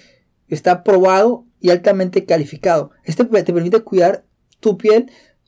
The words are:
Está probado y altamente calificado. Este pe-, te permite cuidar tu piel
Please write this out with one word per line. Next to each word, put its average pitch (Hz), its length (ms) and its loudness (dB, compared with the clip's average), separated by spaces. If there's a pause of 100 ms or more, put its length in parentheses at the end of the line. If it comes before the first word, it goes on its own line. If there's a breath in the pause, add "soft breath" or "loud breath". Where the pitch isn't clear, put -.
(480 soft breath)
Está 180 340 -2
probado 190 640 2 (160)
y 180 80 0
altamente 185 560 0
calificado. 151 680 -4 (120)
Este 233 220 -2
pe-, 214 160 0
te 180 100 -4
permite 175 280 0
cuidar 190 440 -2 (360)
tu 208 180 -2
piel 220 320 0 (380 loud breath)